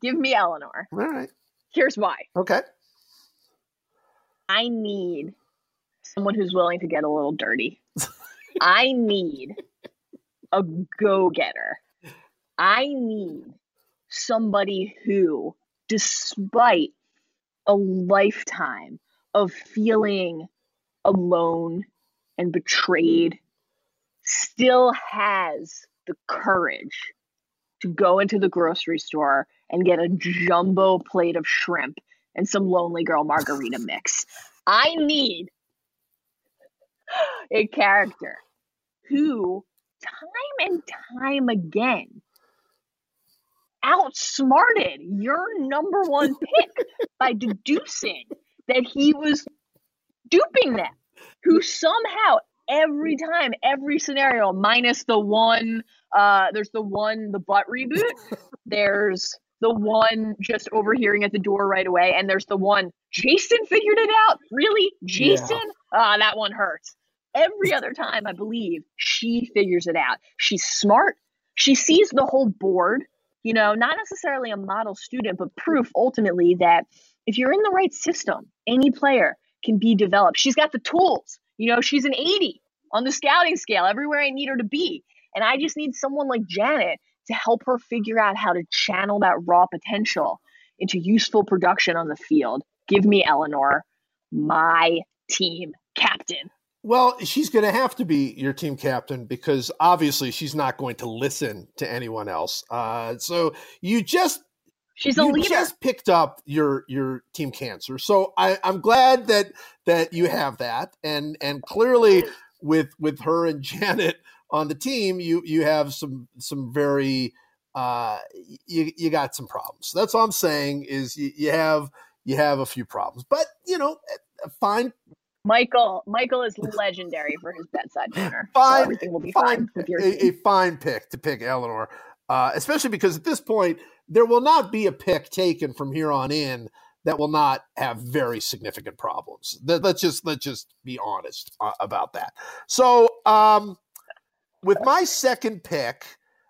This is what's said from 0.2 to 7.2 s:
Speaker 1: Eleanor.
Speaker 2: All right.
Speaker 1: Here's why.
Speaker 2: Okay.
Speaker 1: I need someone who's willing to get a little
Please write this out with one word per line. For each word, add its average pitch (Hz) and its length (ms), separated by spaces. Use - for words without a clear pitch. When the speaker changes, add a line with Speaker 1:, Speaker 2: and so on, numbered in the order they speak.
Speaker 1:
Eleanor. 175 580
Speaker 2:
All 165 60
right. 262 320
Speaker 1:
Here's 285 220
why. 190 200
Speaker 2:
Okay. 185 240
Speaker 1:
I 220 200
need 196 680
someone 202 300
who's 185 200
willing 175 260
to 175 80
get 151 160
a 151 60
little 147 220